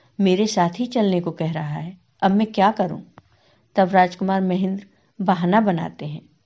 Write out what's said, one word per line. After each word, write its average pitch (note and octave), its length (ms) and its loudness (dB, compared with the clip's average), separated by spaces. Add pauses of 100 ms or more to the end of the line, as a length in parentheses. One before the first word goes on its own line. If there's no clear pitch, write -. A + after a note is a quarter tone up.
(200)
मेरे G3 280 4
साथ F3+ 220 2 (100)
ही B3 60 -4
चलने G3+ 360 0
को E3+ 100 -6
कह D#3+ 200 -4
रहा D#3 240 -6
है, D#3+ 220 -10 (240)
अब F#3+ 100 2
मैं G#3+ 200 0
क्या G3+ 200 2
करूं?" E3+ 300 -4 (760)
तब F#3+ 140 2
राजकुमार F#3+ 520 2
महेंद्र F#3+ 460 -2 (340)
बहाना F#3 400 2
बनाते E3+ 440 -2
हैं D3+ 240 -12 (160)